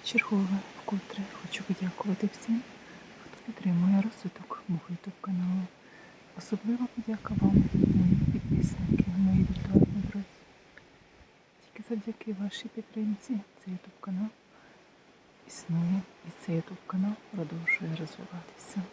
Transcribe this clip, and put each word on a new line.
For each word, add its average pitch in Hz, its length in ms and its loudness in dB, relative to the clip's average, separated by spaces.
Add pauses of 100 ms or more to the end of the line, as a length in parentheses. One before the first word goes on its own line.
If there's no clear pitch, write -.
Чергове, 196 540 2 (240)
вкотре - 420 -6 (180)
хочу - 220 -8
подякувати 190 680 -2
всім, 226 280 -2 (640)
хто - 120 -18 (100)
підтримує 190 560 4
розвиток - 680 -6
мого 165 220 -2
YouTube 180 300 -10
каналу. 180 400 0 (800)
Особлива 233 480 -2 (100)
подяка 220 440 -6
вам, 196 140 6 (200)
мої - 440 6 (140)
підписники, - 720 2 (140)
мої 190 200 6
віртуальні 190 640 4 (100)
друзі. 202 140 -6 (1400)
Тільки - 260 -18
завдяки 220 520 -6
вашій 202 280 -6
підтримці 214 720 -4 (240)
цей 185 100 -6
YouTube - 260 -14
канал 196 280 -4 (1200)
існує 175 520 0 (280)
і - 20 -12 (160)
цей 165 100 0
YouTube - 300 -6
канал 196 260 0 (180)
продовжує 165 600 -4
розвиватися. 170 920 -8 (100)